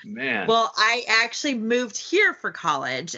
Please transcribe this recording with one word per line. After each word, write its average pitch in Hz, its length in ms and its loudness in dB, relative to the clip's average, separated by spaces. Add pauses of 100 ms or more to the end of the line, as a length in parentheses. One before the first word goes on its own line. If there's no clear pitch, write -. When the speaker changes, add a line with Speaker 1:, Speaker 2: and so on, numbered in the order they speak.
Speaker 1:
man. 113 440 -4
Speaker 2:
Well, 226 280 4
I 226 320 2
actually 233 480 0
moved 233 400 0
here 370 380 2
for 202 180 -8
college, 139 680 -2